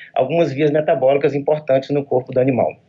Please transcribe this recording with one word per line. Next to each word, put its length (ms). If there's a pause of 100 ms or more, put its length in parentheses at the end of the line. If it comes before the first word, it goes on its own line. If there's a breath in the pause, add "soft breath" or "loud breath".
(140 loud breath)
algumas 380
vias 180
metabólicas 640
importantes 560
no 140
corpo 280
do 60
animal. 320 (180)